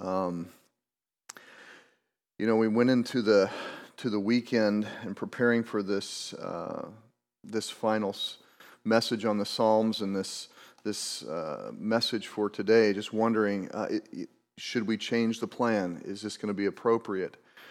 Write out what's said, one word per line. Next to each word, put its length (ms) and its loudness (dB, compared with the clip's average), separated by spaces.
um, 480 -2
you 120 0
know, 80 4
we 120 4
went 220 4
into 320 2
the, 260 6
to 140 -2
the 100 0
weekend 680 2
and 120 -8
preparing 480 0
for 180 -2
this, 520 -4
uh, 520 -8
this 280 -6
final 400 0
s-, 260 -6
message 400 2
on 140 2
the 80 -2
Psalms 560 2
and 120 -4
this, 340 -6
this, 380 -6
uh, 500 -6
message 540 -2
for 240 -2
today, 420 6
just 220 -4
wondering, 580 2
uh, 160 -4
it, 240 -2
it, 160 -10
should 280 -4
we 120 0
change 420 0
the 60 -2
plan? 580 0
Is 160 -8
this 160 -8
gonna 160 -4
be 140 0
appropriate? 720 0